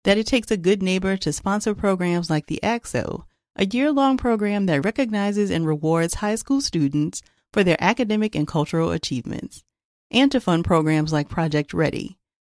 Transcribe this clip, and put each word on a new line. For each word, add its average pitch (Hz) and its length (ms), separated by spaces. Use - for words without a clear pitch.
that 202 140
it 220 80
takes 240 240
a 214 60
good 190 260
neighbor 190 360
to 151 140
sponsor 208 420
programs 175 560
like 151 160
the - 160
axo, - 640
a 196 100
year-long 269 500
program 208 500
that 147 180
recognizes 208 640
and 165 160
rewards 160 480
high 208 200
school 269 260
students 147 640
for 208 100
their 180 180
academic 214 540
and 151 120
cultural 165 440
achievements, - 720
and 269 220
to 254 80
fund 170 240
programs 156 480
like 147 160
Project 151 440
Ready, - 460